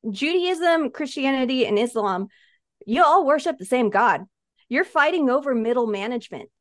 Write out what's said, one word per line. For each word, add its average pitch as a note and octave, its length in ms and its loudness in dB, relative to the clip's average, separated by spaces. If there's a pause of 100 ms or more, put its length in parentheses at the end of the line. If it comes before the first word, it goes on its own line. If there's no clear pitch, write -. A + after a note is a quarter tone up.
(100)
Judaism, E4 800 0
Christianity, C4+ 720 -2
and G3+ 140 0
Islam, G3+ 480 -2 (580)
you A#3+ 200 2
all D#4+ 200 4
worship C#4+ 320 0
the F#3 80 -14
same B3 240 0
God. G3 360 2 (440)
You're C#4+ 160 0
fighting D4+ 460 2
over C#4 240 0
middle A#3 320 0
management. G#3 640 -6 (100)